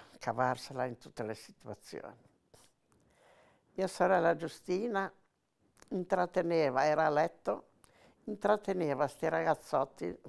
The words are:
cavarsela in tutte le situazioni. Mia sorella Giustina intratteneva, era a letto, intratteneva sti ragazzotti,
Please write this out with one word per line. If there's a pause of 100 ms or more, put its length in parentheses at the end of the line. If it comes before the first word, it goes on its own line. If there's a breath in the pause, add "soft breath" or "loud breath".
(160)
cavarsela
in
tutte
le
situazioni. (1500 soft breath)
Mia
sorella
Giustina (760)
intratteneva,
era
a
letto, (540 soft breath)
intratteneva
sti
ragazzotti,